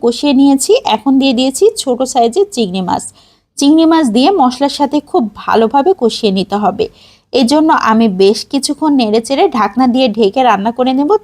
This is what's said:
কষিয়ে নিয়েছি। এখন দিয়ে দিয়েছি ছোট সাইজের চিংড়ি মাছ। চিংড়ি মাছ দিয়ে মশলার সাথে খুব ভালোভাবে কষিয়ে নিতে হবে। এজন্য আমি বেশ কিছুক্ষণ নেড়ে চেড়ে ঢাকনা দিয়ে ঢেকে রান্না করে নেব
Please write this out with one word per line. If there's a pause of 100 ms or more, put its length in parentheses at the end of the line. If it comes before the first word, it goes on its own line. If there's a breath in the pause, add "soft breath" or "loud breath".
কষিয়ে
নিয়েছি। (140)
এখন
দিয়ে
দিয়েছি (120)
ছোট
সাইজের
চিংড়ি
মাছ। (540 soft breath)
চিংড়ি
মাছ
দিয়ে
মশলার
সাথে (120)
খুব (120)
ভালোভাবে
কষিয়ে
নিতে
হবে। (460 soft breath)
এজন্য (120)
আমি (120)
বেশ
কিছুক্ষণ
নেড়ে
চেড়ে
ঢাকনা
দিয়ে
ঢেকে
রান্না
করে
নেব (140)